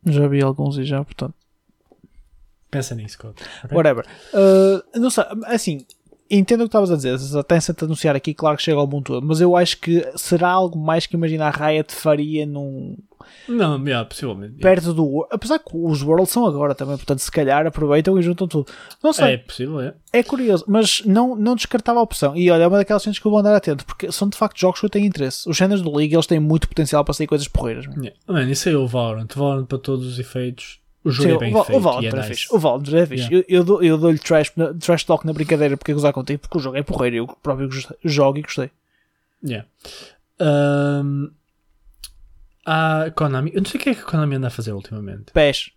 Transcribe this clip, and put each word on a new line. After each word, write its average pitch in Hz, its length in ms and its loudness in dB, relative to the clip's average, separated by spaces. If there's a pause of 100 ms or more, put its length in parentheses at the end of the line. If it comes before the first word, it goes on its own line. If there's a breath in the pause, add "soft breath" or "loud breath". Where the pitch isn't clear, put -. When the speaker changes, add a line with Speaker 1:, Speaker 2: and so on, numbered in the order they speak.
Speaker 1:
Já 147 220 4
vi 139 140 2
alguns 139 360 -2
e 131 60 -4
já, 139 200 -4
portanto. - 300 -10 (1400)
Speaker 2:
Pensa 131 240 -6
nisso, 107 240 -12
Cold. 110 180 -18 (280 loud breath)
Ok? 143 120 -4
Speaker 1:
Whatever. 147 280 2 (300 loud breath)
Uh, 196 680 4
não 254 80 2
sei, 226 160 0 (220)
assim, 175 400 -4 (420)
entendo 208 320 4
o 240 40 2
que 226 40 -4
estavas 202 220 2
a 170 60 2
dizer, 131 220 -2
se 139 200 -4
a 143 60 -2
Tencent 170 380 0
anunciar 156 340 0
aqui, 143 180 -4
claro 151 220 0
que - 80 -6
chega 156 140 2
ao 143 80 2
mundo 139 180 -4
todo, 127 220 -4
mas 156 140 0
eu 175 160 6
acho 175 220 2
que 170 260 0 (120)
será 175 340 0
algo 180 280 0
mais 160 280 0
que, - 80 -10
imagina, 160 320 0
a 147 40 0
Riot 151 440 -2
faria 151 500 0
num 139 520 -10 (520 loud breath)
Speaker 2:
Não, 175 380 0
yeah, 123 180 -2
possivelmente, 107 520 -10
yeah. 151 60 -12
Speaker 1:
perto 175 300 4
do 160 140 2
War-, 143 240 -4
apesar 233 300 -2
que - 120 -20
os 160 300 -2
Worlds 165 300 2
são 240 140 2
agora 143 280 0
também, 139 220 -6
portanto 135 240 -4
se - 100 -8
calhar 147 340 2
aproveitam 156 540 2
e 175 40 2
juntam 175 260 -2
tudo. 147 180 -2 (340 loud breath)
Não 311 120 2
sei. 139 220 4
Speaker 2:
É - 40 -6
possível, 139 420 -8
é. 135 140 -6 (180)
Speaker 1:
É 240 120 2
curioso, 233 420 0
mas 208 400 2
não, 233 300 2
não 214 180 0
descartava 233 460 0
a - 20 4
opção. 147 340 -2
E 180 140 4
olha, 165 140 6
é - 20 6
uma 190 120 4
daquelas 202 260 0
cenas 208 160 -6
que - 60 -20
eu 214 40 4
vou 208 80 4
andar 208 160 4
atento, 160 320 0
porque - 240 -10
são 202 180 -2
de 196 80 -6
facto - 220 -4
jogos 180 220 0
que 214 60 -2
eu 202 40 0
tenho 202 160 0
interesse. 143 420 -4
Os 160 80 -2
géneros 190 240 2
do 160 140 -4
League, 151 180 2
eles 165 140 4
têm 160 140 2
muito 156 280 2
potencial 147 360 0
para 147 100 -4
sair 147 140 -4
coisas 143 180 0
porreiras, 123 400 -4
mano. 139 160 -10
Speaker 2:
Yeah. - 240 -12
Mano, 135 240 -2
isso 139 180 -2
aí 165 60 2
é 143 40 2
o 131 100 0
Valorant. 113 480 -4
O - 20 -8
Valorant, 139 280 -2
para 131 120 -6
todos 131 260 -6
os 127 140 -8
efeitos, 123 640 -10 (260)
o 156 40 0
jogo 139 180 2
Speaker 1:
Sim, 165 60 4
Speaker 2:
é - 40 0
bem 117 120 -2
Speaker 1:
o - 60 2
Va-, 220 40 4
o - 40 2
Speaker 2:
feito 262 180 2
Speaker 1:
Valorant 131 200 0
Speaker 2:
e 113 40 -2
é - 20 -2
Speaker 1:
é 110 80 -4
Speaker 2:
nice. 107 120 -6
Speaker 1:
fixe. 120 260 -6
O 214 40 6
Valorant 143 360 0
é 170 120 6
fixe. 127 180 -6
Speaker 2:
Yeah. 120 120 0
Speaker 1:
Eu, 185 220 2
eu 175 60 4
dou, 180 180 2
eu 160 160 4
dou-lhe 160 200 4
trash, 151 340 0 (280)
trash 165 240 0
talk 160 220 0
na 156 80 -4
brincadeira 147 420 0
porque - 140 -8
é 147 40 0
gozar 143 200 2
contigo, 139 260 -6
porque - 160 -8
o 165 40 0
jogo 131 180 -6
é 143 40 -6
porreiro. 123 340 -2
Eu 117 100 -4
próprio 135 420 -6
gostei, 131 360 -10
jogo 143 340 2
e 151 40 -8
gostei. 135 280 -8 (760)
Speaker 2:
Yeah. 113 200 -8 (760 loud breath)
Ahm, 143 880 0 (1400)
à 160 500 0
Konami. 139 400 0
Eu 196 80 0
não 196 60 -4
sei - 120 -6
o - 20 -8
que 285 80 0
é 233 40 2
que - 60 -12
a - 40 -18
Konami 151 320 -2
anda 131 120 -4
a - 20 -4
fazer 110 220 -8
ultimamente. 101 600 -12
Speaker 1:
Pés. 147 440 2